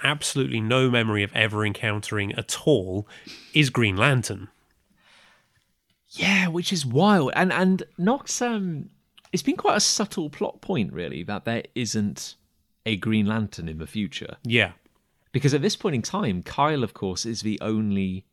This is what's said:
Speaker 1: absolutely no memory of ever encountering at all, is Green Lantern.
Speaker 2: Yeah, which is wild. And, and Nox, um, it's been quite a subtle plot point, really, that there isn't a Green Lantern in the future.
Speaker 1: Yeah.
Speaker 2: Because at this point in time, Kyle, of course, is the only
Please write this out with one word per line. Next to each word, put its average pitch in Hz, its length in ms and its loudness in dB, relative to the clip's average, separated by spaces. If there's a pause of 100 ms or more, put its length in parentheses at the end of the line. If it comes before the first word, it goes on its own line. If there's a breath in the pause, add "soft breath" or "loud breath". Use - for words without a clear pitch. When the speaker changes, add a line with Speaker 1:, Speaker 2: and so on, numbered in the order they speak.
Speaker 1:
absolutely 135 580 0
no 127 300 2
memory 110 320 2
of 101 120 -4
ever 107 320 2
encountering 104 680 -4
at - 220 -6 (100)
all, 101 420 2 (460 loud breath)
is 147 160 6
Green 107 260 2
Lantern. 107 520 0 (1600 soft breath)
Speaker 2:
Yeah, 185 380 2
which 170 240 -2
is 151 140 -2
wild. 156 480 4
And, 180 180 2
and 185 300 4 (160)
Nox, 220 420 0
um, 196 500 -4 (420)
it's 175 100 -2
been 320 140 0
quite - 200 2
a 208 40 2
subtle 175 500 0
plot - 300 -6
point, 131 320 -2
really, 78 320 -6
that 101 200 -6
there 117 200 -4 (100)
isn't 107 600 -4 (500)
a 110 100 0
Green 107 300 2
Lantern 104 420 -4
in 80 100 -8
the 80 80 -10
future. - 580 -8
Speaker 1:
Yeah. 113 280 2 (600)
Speaker 2:
Because 135 200 2
at 143 100 2
this 208 140 0
point 160 200 -2
in 110 60 -2
time, 110 400 -2
Kyle, 143 420 0
of 101 100 -6
course, 95 320 -4
is 113 160 -6
the 110 180 -2
only 98 720 0